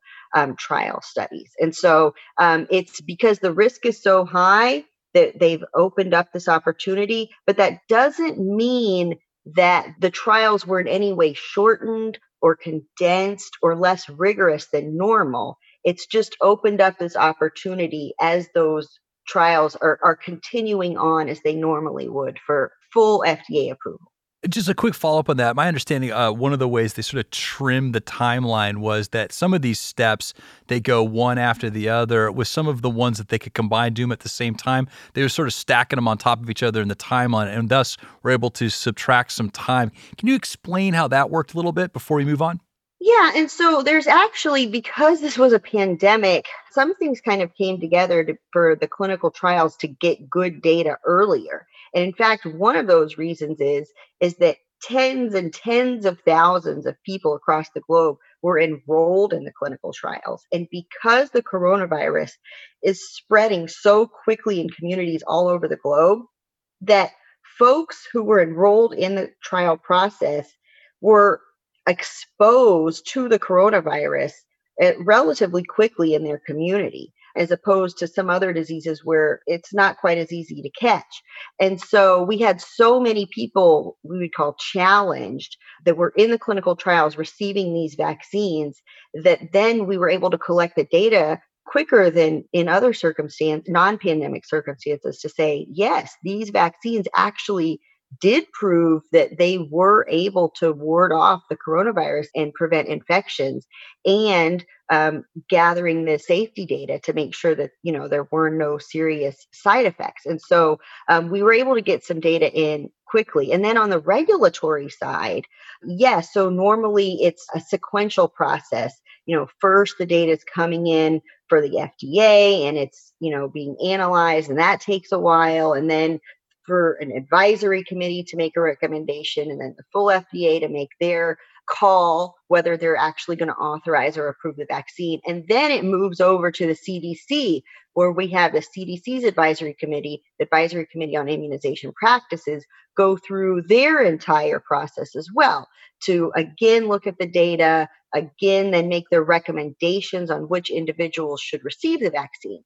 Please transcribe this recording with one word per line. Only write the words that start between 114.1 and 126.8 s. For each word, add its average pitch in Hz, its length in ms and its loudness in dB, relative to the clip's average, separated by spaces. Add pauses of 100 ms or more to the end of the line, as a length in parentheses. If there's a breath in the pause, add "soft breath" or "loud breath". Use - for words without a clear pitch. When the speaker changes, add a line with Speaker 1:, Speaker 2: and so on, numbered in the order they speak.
Speaker 1:
side, - 540 -6 (380 loud breath)
yes, 185 500 2
so 190 180 2
normally 202 720 2
it's 170 320 0
a 160 60 -6
sequential 202 680 -2
process. 139 720 -6 (240 soft breath)
You 165 120 -2
know, 143 120 -2 (100)
first 196 400 2
the 180 80 -4
data 170 260 2
is 156 120 -2
coming 170 420 -4
in 160 360 0 (260 soft breath)
for 160 120 4
the 143 180 -2
F 143 200 -6
D 147 220 -2
A 202 460 6
and 151 100 -4
it's, - 440 -8
you 165 100 -4
know, 139 180 -4
being 143 360 -10
analyzed 170 640 0
and 139 80 -2
that 180 220 2
takes 196 320 -4
a 190 60 0
while. 165 540 2
And 151 180 0
then 160 300 0 (460 loud breath)
for 170 280 2